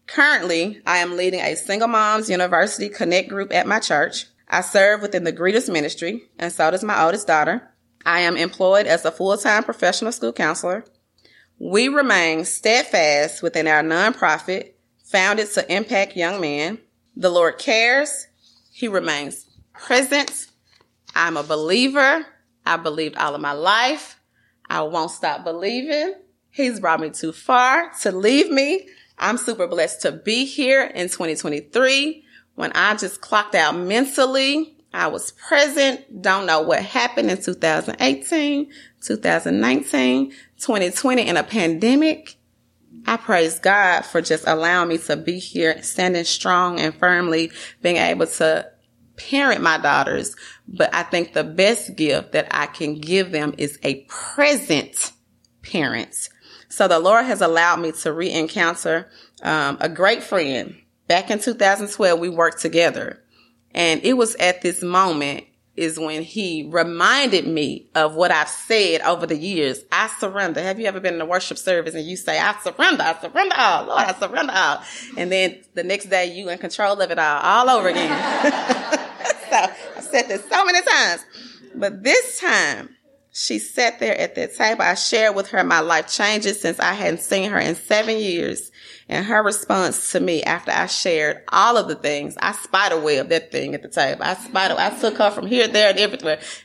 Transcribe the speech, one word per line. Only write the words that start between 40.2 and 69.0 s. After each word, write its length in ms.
twenty 300
twenty 360
in 120
a 40
pandemic. 920
I 100
praise 420
God 440
for 180
just 260
allowing 420
me 100
to 180
be 220
here, 440
standing 420
strong 560
and 140
firmly, 580
being 160
able 300
to 440
parent 460
my 160
daughters. 560
But 260
I 100
think 280
the 120
best 520
gift 360
that 180
I 160
can 340
give 320
them 240
is 260
a 260
present 1040
parent. 640
So 200
the 100
Lord 280
has 160
allowed 380
me 120
to 100
re-encounter, 960
um, 380
a 80
great 340
friend. 520
Back 240
in 80
two 160
thousand 340
twelve, 300
we 120
worked 320
together. 600
And 320
it 100
was 220
at 260
this 200
moment 600
is 220
when 240
he 480
reminded 760
me 480
of 200
what 160
I've 180
said 540